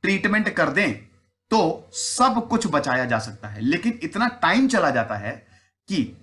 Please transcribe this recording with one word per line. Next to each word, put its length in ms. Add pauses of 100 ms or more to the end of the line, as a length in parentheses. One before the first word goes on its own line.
ट्रीटमेंट 480
कर 200
दें 380 (420)
तो 440
सब 560
कुछ 180
बचाया 380
जा 140
सकता 280
है, 140
लेकिन 420
इतना 240
टाइम 400
चला 220
जाता 260
है 320 (400)
कि 360